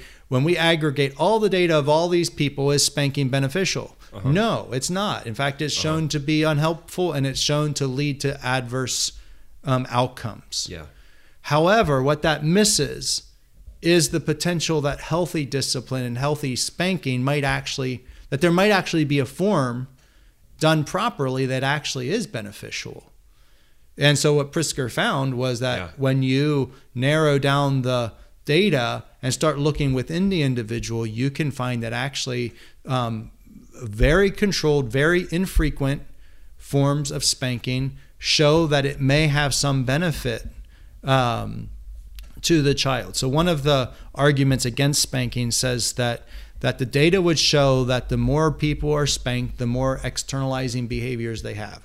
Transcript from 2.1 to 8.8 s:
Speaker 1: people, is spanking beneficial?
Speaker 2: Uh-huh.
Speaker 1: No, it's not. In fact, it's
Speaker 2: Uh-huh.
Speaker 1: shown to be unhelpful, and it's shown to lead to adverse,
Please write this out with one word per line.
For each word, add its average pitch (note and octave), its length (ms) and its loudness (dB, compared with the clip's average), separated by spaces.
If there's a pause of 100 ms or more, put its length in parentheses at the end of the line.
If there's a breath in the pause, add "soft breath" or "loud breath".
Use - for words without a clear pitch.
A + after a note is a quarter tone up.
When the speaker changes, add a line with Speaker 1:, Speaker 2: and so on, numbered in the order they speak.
Speaker 1:
people, C#3 420 -2
is C#3 140 2
spanking C#3 440 0
beneficial? C#3 680 -2 (180 loud breath)
Speaker 2:
Uh-huh. G#2+ 160 -4
Speaker 1:
No, D#3+ 440 2
it's C3+ 160 -4
not. F3+ 360 -2
In A2+ 100 -8
fact, C#3 260 -2
it's D3 140 -4
Speaker 2:
Uh-huh. - 80 -4
Speaker 1:
shown D#3 260 0
to D3+ 100 -2
be D#3 240 2
unhelpful, D#3 680 0
and C#3 120 0
it's C3 140 -2
shown D3+ 360 0
to C#3 120 -2
lead C#3 340 -2
to C#3 240 -4
adverse, B2+ 680 -2 (500 soft breath)